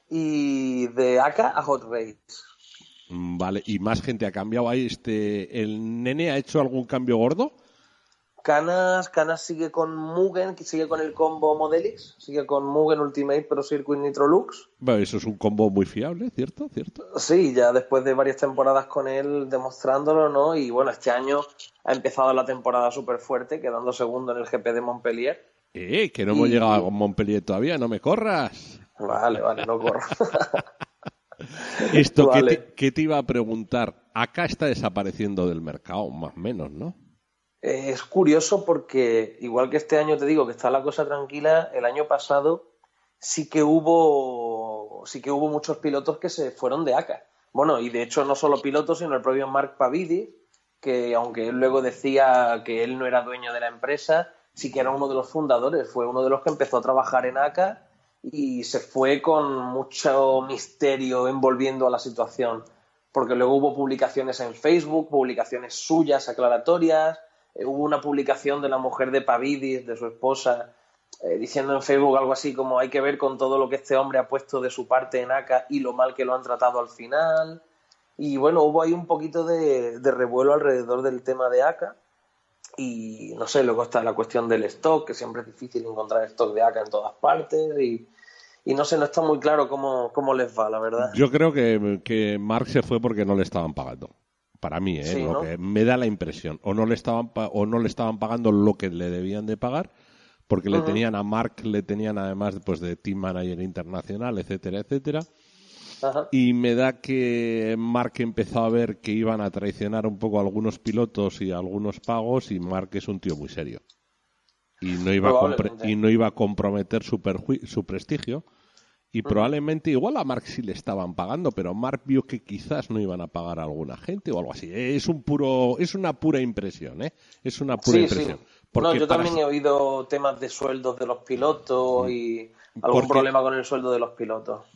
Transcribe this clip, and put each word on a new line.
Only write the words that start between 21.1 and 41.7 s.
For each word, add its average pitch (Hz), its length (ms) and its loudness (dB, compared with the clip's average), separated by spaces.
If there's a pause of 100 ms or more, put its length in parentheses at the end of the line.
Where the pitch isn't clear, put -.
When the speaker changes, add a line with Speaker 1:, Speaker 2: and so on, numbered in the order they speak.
Speaker 1:
año 135 300 0 (440)
ha - 80 0
empezado 131 400 2
la 131 140 2
temporada 123 440 0
súper 120 280 -4
fuerte, 131 420 -6
quedando 123 320 -2
segundo 123 400 -4
en 120 60 -6
el 117 80 -6
G 113 160 -4
P 120 100 0
de 117 80 -2
Montpellier. 120 720 -4 (220)
Speaker 2:
Eh, 120 360 -2
que 107 140 -4
no 101 80 2
hemos 113 160 6
Speaker 1:
Y 120 40 2
Speaker 2:
llegado 110 340 4
a 101 40 -2
Montpellier 101 520 0
todavía, 120 340 0
no 123 120 -2
me 110 120 -4
corras. 185 800 -2 (180)
Speaker 1:
Vale, 110 440 0
vale, 110 240 0
no 113 120 -2
corro. - 220 0
Speaker 2:
<laughs> - 1900 -6
Esto, 147 380 8
¿qué 131 100 8
Speaker 1:
Vale. 127 160 6
Speaker 2:
te, - 180 -8
qué 135 180 2
te 156 100 0
iba 156 160 2
a 139 80 0
preguntar? 113 760 -2 (120)
Acá 120 300 -2
está 165 220 -2
desapareciendo 101 840 -2
del 82 120 -4
mercado, 82 500 -8
más 73 260 -10
o 82 40 -14
menos, 87 300 -6
¿no? 107 240 -10 (680)
Speaker 1:
Eh, 131 280 -4
es 127 120 -6
curioso 160 640 4
porque, 117 760 2
igual 123 300 0
que 147 80 0
este 151 200 2
año 151 180 2
te 139 100 -2
digo 151 200 4
que 117 60 -4
está 120 180 -2
la 135 120 2
cosa 143 240 -2
tranquila, 147 680 0